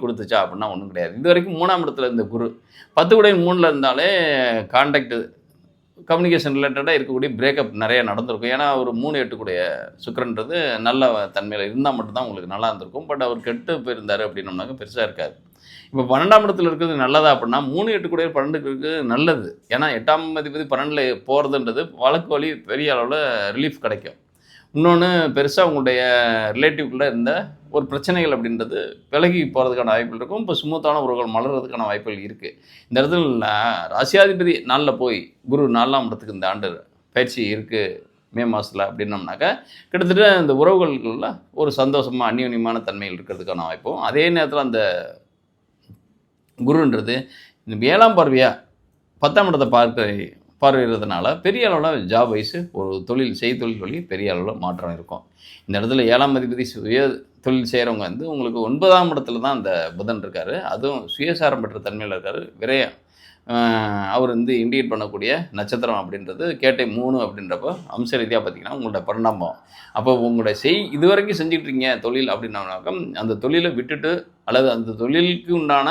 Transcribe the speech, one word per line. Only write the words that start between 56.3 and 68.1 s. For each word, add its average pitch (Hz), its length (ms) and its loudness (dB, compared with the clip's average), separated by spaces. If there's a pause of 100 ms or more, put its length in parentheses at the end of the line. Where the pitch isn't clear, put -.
அதிபதி 123 320 -4
சுய 110 300 0 (420)
தொழில் 127 280 0
செய்றவங்க 117 360 0
வந்து 110 240 -8
உங்களுக்கு 120 360 -4
ஒன்பதாம் 175 460 6
இடத்துல 120 300 -4
தான் 139 140 0
அந்த 98 140 -4 (240)
புதன் 104 280 -6
இருக்காரு. 92 320 -6 (160)
அதுவும் 123 420 -4
சுயசாரம் 147 500 0
பெற்ற 107 220 -10
தன்மையில 104 300 -6
இருக்காரு. 98 260 -8 (180)
விரயம், 123 340 -2 (520)
ஆ, 120 80 -4 (640)
அவர் 127 180 2
வந்து 120 180 0 (100)
இண்டிகேட் 120 300 0
பண்ணக்கூடிய 104 380 -4 (280)
நட்சத்திரம் 113 420 -2
அப்படின்றது 95 440 -10 (180)
கேட்டை 131 220 2 (140)
மூணு 131 260 0
அப்படின்றப்போ 98 460 -6 (260)
அம்ச 120 240 -2